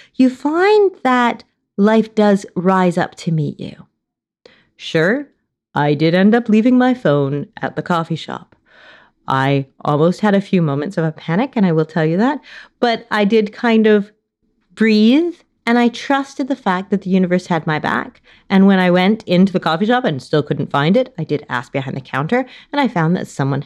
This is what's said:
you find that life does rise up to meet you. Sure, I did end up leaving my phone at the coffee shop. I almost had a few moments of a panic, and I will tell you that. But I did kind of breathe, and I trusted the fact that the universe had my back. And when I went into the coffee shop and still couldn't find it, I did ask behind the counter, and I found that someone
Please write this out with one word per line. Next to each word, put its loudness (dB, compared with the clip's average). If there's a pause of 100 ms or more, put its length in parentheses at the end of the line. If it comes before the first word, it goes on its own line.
(160)
you 4
find 0 (120)
that 0 (320)
life 2
does 2 (100)
rise 2
up -4
to -6
meet -4
you. -16 (880)
Sure, -2 (480)
I 0
did 0
end 4
up 0
leaving 2
my 2
phone -2 (140)
at -8
the -8
coffee -4
shop. -14 (720)
I -2 (140)
almost 0
had 2
a 2
few 0
moments -4
of -2
a -2
panic, -4
and 2
I 2
will 0
tell -2
you 0
that. 0 (400)
But -2
I 0
did 0
kind 0
of 2 (640)
breathe, 2 (300)
and 2
I 4
trusted -4
the -2
fact -4
that -2
the -8
universe 0
had -2
my -2
back. -6 (280)
And 4
when 4
I 2
went 2
into 2
the -2
coffee -2
shop 0
and -4
still -2
couldn't -6
find 0
it, -2
I -6
did -6
ask -8
behind -8
the -10
counter, -4 (280)
and -2
I 0
found 0
that -6
someone -4